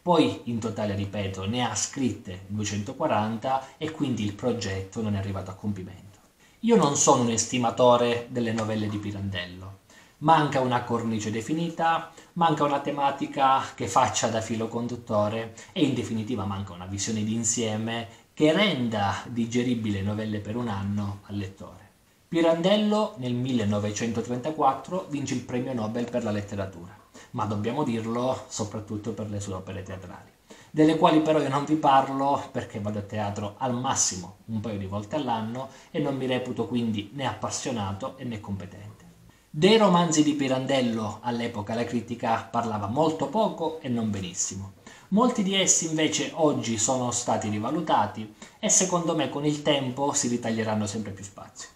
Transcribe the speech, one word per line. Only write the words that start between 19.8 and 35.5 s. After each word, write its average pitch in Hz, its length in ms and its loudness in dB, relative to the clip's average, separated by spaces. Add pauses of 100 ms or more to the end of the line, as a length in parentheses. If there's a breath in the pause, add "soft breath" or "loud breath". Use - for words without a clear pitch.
Novelle 104 380 -2
per 104 160 -6
un 120 140 -2
anno 101 560 -2
al 101 100 -10
lettore. 95 500 -10 (420 soft breath)
Pirandello 202 920 4
nel 123 180 -2
millenovecentotrentaquattro 120 1700 0
vince 135 260 -4
il 123 60 -2
premio 127 340 -4
Nobel 113 340 -2
per 120 140 -2
la 110 80 -2
letteratura, 95 680 -6 (340 loud breath)
ma 110 140 -2
dobbiamo 107 380 0
dirlo 117 640 -2
soprattutto 107 680 -6
per 107 160 -6
le 101 100 -4
sue 98 140 -6
opere 95 300 -8
teatrali, - 480 -14 (400 loud breath)
delle 156 260 6
quali 156 240 8
però 156 180 4
io 135 100 2
non 139 140 2
vi 151 120 2
parlo 135 640 4 (100)
perché 113 280 -6
vado 104 180 -4
a 101 60 -4
teatro 104 560 -4
al 123 160 -2
massimo 95 720 -2
un 110 160 -4
paio 104 180 -6
di 98 80 -6
volte 104 280 -6
all'anno 120 540 -4 (220 loud breath)